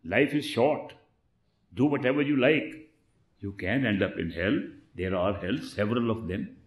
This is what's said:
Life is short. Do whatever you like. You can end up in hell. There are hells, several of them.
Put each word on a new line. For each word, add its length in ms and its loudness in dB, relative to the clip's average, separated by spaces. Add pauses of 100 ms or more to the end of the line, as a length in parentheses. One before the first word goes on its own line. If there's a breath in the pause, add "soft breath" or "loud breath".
Life 300 2
is 100 0
short. 480 0 (800)
Do 120 2
whatever 360 2
you 140 2
like. 540 2 (500)
You 120 -8
can 340 -2
end 160 2
up 160 -2
in 120 -4
hell. 280 0 (360)
There 200 -4
are 200 2
hells, 380 -6
several 380 0
of 180 -4
them. 280 -6 (100)